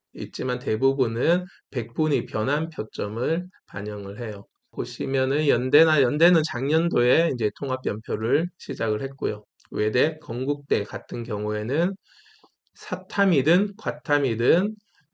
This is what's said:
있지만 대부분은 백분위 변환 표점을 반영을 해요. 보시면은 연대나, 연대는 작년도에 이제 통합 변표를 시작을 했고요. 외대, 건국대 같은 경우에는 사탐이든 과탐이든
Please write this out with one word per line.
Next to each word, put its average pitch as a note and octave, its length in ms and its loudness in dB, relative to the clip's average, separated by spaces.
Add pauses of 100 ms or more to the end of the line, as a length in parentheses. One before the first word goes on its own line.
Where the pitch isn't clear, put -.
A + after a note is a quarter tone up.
(140)
있지만 B2 460 -6
대부분은 C3 840 0 (260)
백분위 C3+ 540 -2
변환 C#3+ 440 -2
표점을 A#2+ 760 -4 (220)
반영을 G#2 540 -8
해요. G#2 240 -8 (260)
보시면은 C3+ 760 -2
연대나, C#3+ 540 4
연대는 D3+ 420 4
작년도에 D3 880 2
이제 A2+ 260 0
통합 C3+ 220 -4
변표를 A#2 640 -2 (120)
시작을 A2+ 420 -4
했고요. B2 420 -6 (280)
외대, B2 480 0
건국대 C3 640 -2
같은 A2+ 400 -8
경우에는 A2+ 720 -2 (800)
사탐이든 F#3 1000 0
과탐이든 C#3+ 1000 0 (380)